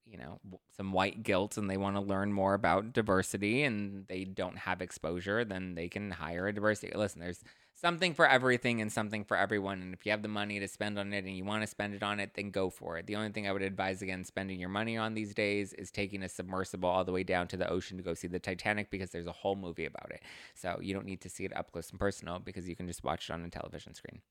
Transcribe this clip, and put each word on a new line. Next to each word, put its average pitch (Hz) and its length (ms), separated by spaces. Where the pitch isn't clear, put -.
you 107 140
know, 76 260
w-, 92 140
some 98 160
white 95 300
guilt 101 340
and 101 140
they 95 60
wanna 98 260
learn 98 300
more 98 220
about 101 380
diversity 104 720
and 101 460
they 92 160
don't 95 340
have 92 240
exposure, 90 640
then 92 320
they 85 120
can 101 220
hire 87 380
a 107 40
diversity. 104 440
Listen, 104 240
there's 87 240
something 175 360
for 160 160
everything 123 540
and 107 100
something 107 320
for 98 140
everyone. 98 420
And 92 140
if - 100
you 104 80
have 107 80
the 107 80
money 104 320
to 98 80
spend 104 300
on 101 160
it 98 100
and 95 100
you 92 120
wanna 107 200
spend 104 280
it 98 80
on 104 180
it, 98 140
then 101 160
go 92 180
for 82 300
it. 87 80
The 104 100
only 107 140
thing 101 160
I 98 60
would 98 100
advise 95 400
against 92 260
spending 95 320
your 90 80
money 113 300
on 110 160
these 107 180
days 101 400
is - 180
taking 98 320
a 92 60
submersible 92 640
all 92 140
the 92 80
way 92 100
down 90 260
to - 80
the 90 140
ocean 92 260
to 92 60
go 87 100
see 87 160
the 90 100
Titanic, 101 520
because 92 200
there's 85 160
a 85 60
whole 98 240
movie 85 300
about - 240
it. - 120
So 90 280
you 95 100
don't 98 140
need 95 160
to 92 80
see - 160
it - 100
up - 160
close 82 180
and - 80
personal, 90 400
because 90 300
you 85 80
can 90 100
just 85 160
watch 73 280
it - 20
on 85 120
a 87 40
television - 460
screen. - 260